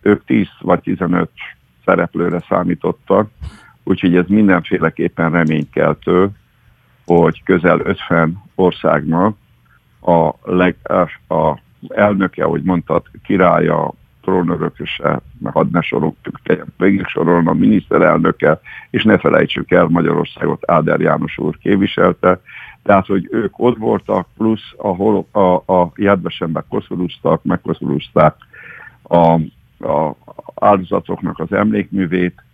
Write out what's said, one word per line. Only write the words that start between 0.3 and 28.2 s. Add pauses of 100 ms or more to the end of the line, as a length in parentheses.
vagy
tizenöt (540)
szereplőre
számítottak, (540)
úgyhogy
ez
mindenféleképpen
reménykeltő, (760)
hogy
közel
ötven (120)
országnak (640)
a (120)
leg-,
a,
a (280)
elnöke,
ahogy
mondtad, (200)
királya, (360)
trónörököse, (180)
meg
hadd
ne
soroljuk, (600)
végig
sorolna,
miniszterelnöke, (300)
és
ne
felejtsük
el,
Magyarországot
Áder
János
úr
képviselte, (420)
tehát,
hogy
ők
ott
voltak, (100)
plusz
a
hol-,
a,
a
Yad
Vashembe
koszorúztak,
megkoszorúzták (680)